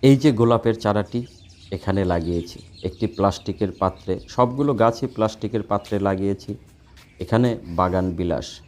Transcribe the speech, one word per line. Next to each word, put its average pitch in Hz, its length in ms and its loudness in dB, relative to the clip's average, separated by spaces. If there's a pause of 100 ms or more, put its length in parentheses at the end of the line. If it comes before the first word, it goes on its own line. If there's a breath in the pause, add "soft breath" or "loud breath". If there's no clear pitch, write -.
এই 139 160 8
যে 143 140 4
গোলাপের 117 440 4
চারাটি 104 460 -2 (500)
এখানে 98 340 0
লাগিয়েছি 85 540 -2 (240)
একটি 92 240 -6
প্লাস্টিকের 98 720 -2
পাত্রে, 92 340 -2 (140)
সবগুলো 131 460 0
গাছই 117 340 2
প্লাস্টিকের 110 560 -4
পাত্রে 101 360 -4
লাগিয়েছি। 98 520 -2 (680)
এখানে 120 300 0 (260)
বাগান 92 360 0
বিলাস 85 360 -4 (200)